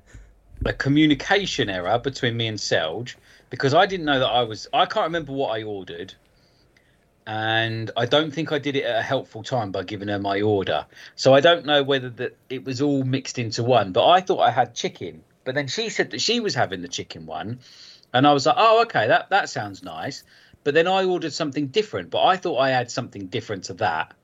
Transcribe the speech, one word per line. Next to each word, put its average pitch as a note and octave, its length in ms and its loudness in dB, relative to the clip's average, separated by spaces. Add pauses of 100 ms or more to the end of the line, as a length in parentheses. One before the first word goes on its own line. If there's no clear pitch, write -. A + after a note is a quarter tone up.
(640)
a A2+ 80 0
communication D3+ 960 2
error F#2+ 300 0
between A#2+ 380 -4
me A#2 100 -2
and G#2+ 100 -6
Selge, F#2+ 580 -4 (360)
because C3 240 0
I F#3 100 6
didn't F#3 220 -4
know C#3 120 2
that B2+ 100 2
I A#2+ 140 2
was, A2 300 -10
I D#3+ 140 4
can't G#3 180 -2
remember D#3+ 260 -4
what C3+ 260 -2
I A2 60 -6
ordered, F#2+ 520 -10 (1120)
and A2 680 -2
I A#2+ 120 0
don't D3+ 240 2
think D3 200 -4
I D3+ 60 0
did C3+ 180 -4
it C#3 80 -2
at A2+ 140 -2
a A2+ 60 -2
helpful A2+ 400 -6
time A2+ 280 -4
by F#2+ 120 -4
giving G2+ 240 -8
her G#2 100 -2
my G2 240 -2
order. F#2+ 440 0 (300)
So C3+ 200 6
I C#3 40 8
don't E3 260 6
know C#3+ 180 2
whether C3 280 -2
that A#2+ 240 -8 (140)
it C3 160 -8
was C3 160 -4
all C#3+ 220 2
mixed C3 340 -4
into A#2 260 -4
one, A2+ 280 4
but G#2 160 4
I F3+ 140 6
thought F#3+ 180 0
I G#2 100 6
had A#2+ 240 0
chicken. F2 480 -10 (220)
But B2+ 120 -6
then C#3+ 120 -4
she G#3+ 220 -6
said D#3+ 220 -2
that B2 100 -6
she A#3+ 180 0
was G3+ 160 -4
having F#2 260 -2
the F2 60 -10
chicken E2 380 -12
one, E2+ 340 -8 (540)
and C3 140 4
I D3 60 8
was C#3 120 2
like, D#3 120 4
"Oh, A3 260 6
okay, C3+ 240 0
that, D#3+ 220 2
that G3+ 200 2
sounds G2+ 340 -8
nice." F2 400 -10 (400)
But C#3+ 100 0
then D#3+ 140 4
I F#3+ 180 2
ordered E3+ 280 -2
something D3 340 -4
different, B2+ 420 -4
but - 160 0
I F3+ 120 4
thought E3+ 200 -4
I C3+ 120 2
had B2+ 220 0
something G2+ 360 -8
different G#2 380 -8
to F#2+ 100 -10
that E2+ 380 -4 (100)